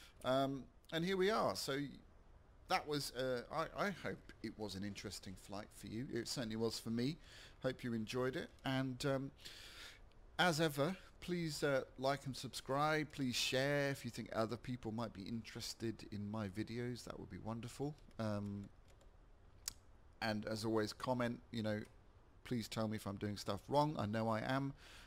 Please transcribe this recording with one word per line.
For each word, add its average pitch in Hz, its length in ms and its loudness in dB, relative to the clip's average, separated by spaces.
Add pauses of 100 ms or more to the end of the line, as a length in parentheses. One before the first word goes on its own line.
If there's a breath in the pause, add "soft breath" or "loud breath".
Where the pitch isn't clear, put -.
(240 loud breath)
Um, 135 400 2 (280)
and 165 120 0
here 190 120 2
we 185 140 4
are. 180 240 4
So 139 240 -2 (920)
that 175 200 2
was, 143 240 0
uh, 127 300 2 (120)
I, 160 320 0
I 202 40 2 (120)
hope - 300 -6 (100)
it 110 160 -6
was 104 160 -4
an 95 80 -4
interesting 98 580 -6
flight 101 360 -8
for - 100 -12
you. 113 260 -4
It 117 140 0
certainly 110 300 -2
was 113 240 2
for 117 100 -4
me. 120 280 2 (440 loud breath)
Hope 131 220 0
you 120 80 0
enjoyed 127 420 0
it. - 160 -4 (140)
And, 131 420 2
um, 135 240 2 (1080 loud breath)
as 165 220 8
ever, 156 360 4 (240 loud breath)
please, 170 420 0
uh, 139 200 6 (160)
like 135 260 2
and 127 100 -4
subscribe. 147 800 2
Please 123 240 0
share 139 540 4
if 139 140 -4
you 120 60 -4
think 113 220 -6
other 110 240 2
people 123 340 -4
might 110 220 -2
be 95 100 -10
interested 110 880 -4
in 101 180 -4
my 107 200 0
videos. 113 560 -4
That - 160 -8
would 90 100 -10
be 92 80 -8
wonderful. 117 560 -4 (240)
Um, 104 500 -2 (1500)
and 107 240 2
as 110 180 0
always, 110 280 4
comment. 123 480 0 (120)
You 117 100 -2
know, 107 180 2 (640)
please 113 220 0
tell 110 220 0
me 110 80 0
if 104 100 -4
I'm 101 120 -2
doing 104 180 0
stuff 101 320 -2
wrong. 147 300 6
I - 80 2
know 113 220 2
I 110 120 2
am. 135 320 0 (340 loud breath)